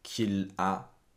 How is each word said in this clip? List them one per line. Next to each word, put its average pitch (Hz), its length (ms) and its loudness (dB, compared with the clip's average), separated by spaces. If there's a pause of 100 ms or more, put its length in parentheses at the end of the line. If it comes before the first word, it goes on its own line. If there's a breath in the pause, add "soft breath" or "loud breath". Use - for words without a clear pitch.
qu'il 98 460 0 (100)
a 95 340 0 (240)